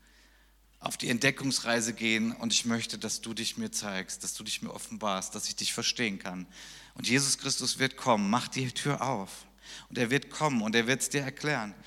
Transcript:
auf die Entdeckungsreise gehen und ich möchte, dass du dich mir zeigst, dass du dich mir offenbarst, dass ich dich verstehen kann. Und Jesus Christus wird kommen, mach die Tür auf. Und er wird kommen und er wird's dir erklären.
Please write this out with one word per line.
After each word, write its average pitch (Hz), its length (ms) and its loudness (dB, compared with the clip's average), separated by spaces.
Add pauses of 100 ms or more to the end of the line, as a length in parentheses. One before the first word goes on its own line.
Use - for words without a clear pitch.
(800)
auf - 200 -4
die - 100 -2
Entdeckungsreise 120 840 2
gehen 113 380 2
und 117 200 -2
ich - 140 2
möchte, 117 320 0
dass 104 240 -4
du 113 100 -8
dich 110 240 -4
mir 110 160 -4
zeigst, 95 500 -4
dass - 120 -4
du 110 100 -10
dich 107 160 -4
mir 113 140 -8
offenbarst, 104 600 -2
dass 107 140 -4
ich - 80 -6
dich - 160 0
verstehen 113 460 0
kann. 90 280 -6 (480)
Und - 140 -4
Jesus 135 300 4
Christus 131 400 -2
wird 131 180 0
kommen, 104 320 4
mach 117 200 2
die 127 240 -2
Tür - 280 0
auf. 113 460 -4 (420)
Und 117 100 -6
er 120 120 2
wird 135 200 2
kommen 143 320 2
und 107 120 2
er 117 120 6
wird's 127 220 2
dir 143 140 0
erklären. 127 520 -2 (120)